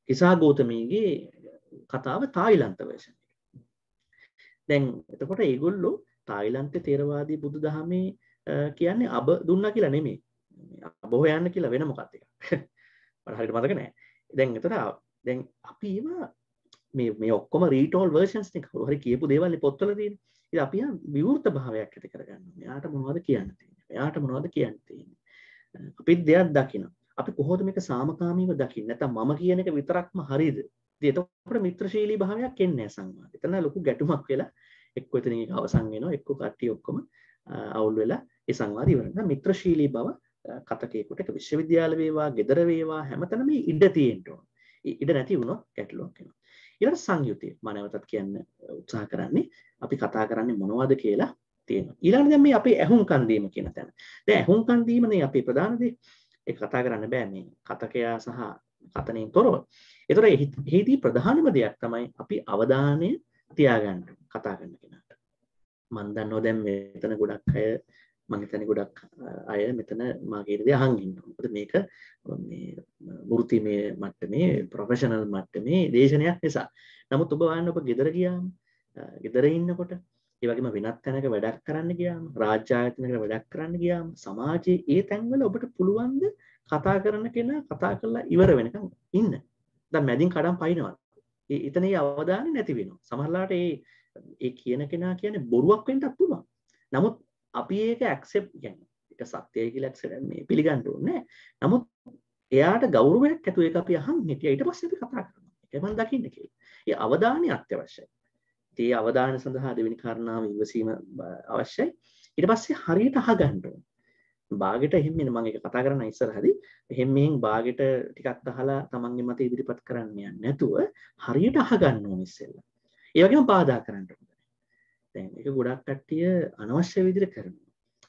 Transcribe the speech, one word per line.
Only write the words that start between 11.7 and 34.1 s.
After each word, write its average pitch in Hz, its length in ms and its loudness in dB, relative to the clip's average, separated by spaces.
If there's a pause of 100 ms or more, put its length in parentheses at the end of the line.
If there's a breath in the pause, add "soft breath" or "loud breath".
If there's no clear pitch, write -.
වෙන 139 160 -2
මොකක්ද - 260 -10
එකක්. - 140 -20 (140)
<laughs> - 300 -6 (500 soft breath)
මට - 160 -14
හරියට 113 180 -4
මතක 123 180 2
නෑ. 147 200 -6 (380 soft breath)
දැන් 131 220 0
එතකොට 139 460 -4 (220)
දැන් 127 180 -4 (220)
අපි - 300 -14
ඒවා 302 380 -6 (600)
මේ, 123 240 -2
මේ 110 200 -2
ඔක්කොම 147 340 2
රීටෝල් 156 440 4
වර්ෂන්ස් 190 400 2
නේ. 160 120 -10
කවුරු - 240 -8
හරි 147 120 -2
කියපු 131 300 -2
දේවල් 160 220 2
නේ 160 100 -4
පොත්වල 170 340 0
තියෙන්නේ. 208 260 -8 (220)
ඉතින් - 180 -4
අපි 143 180 -2
යා 269 140 -4 (140)
විවෘත 165 400 0
භාවයක් 127 440 -4
ඇති - 180 -20
කරගන්නවා. - 460 -18
මෙයාට 139 320 -14
මොනවද 143 340 -6
කියන්න 107 280 0
තියෙන්නේ? - 380 -20
මෙයාට 143 320 -4
මොනවද 143 300 -4
කියන්න 110 300 -2
තියෙන්නේ? - 380 -20 (760 soft breath)
අපිත් 170 320 2
දෙයක් 165 280 6
දකිනවා. 131 400 -2 (200)
අපි - 200 -6
කොහොමද 175 300 -2
මේක 190 180 -4
සාමකාමීව 175 720 -2
දකින්නේ? 120 360 -4
නැත්නම් 123 260 -4
මම 117 200 0
කියන 180 260 0
එක 185 100 -2
විතරක්ම 175 520 -4
හරියද? 139 360 0 (440)
ඉතින් 147 80 4
එතකොට 180 520 -4
මිත්‍රශීලී 208 560 -2
භාවයක් 220 380 -4
එන්නේ 180 220 2
නැහැ 104 120 -6
සංවාදේ. - 440 -16
එතන 185 240 -2
ලොකු 165 220 -2
ගැටුමක් 147 460 0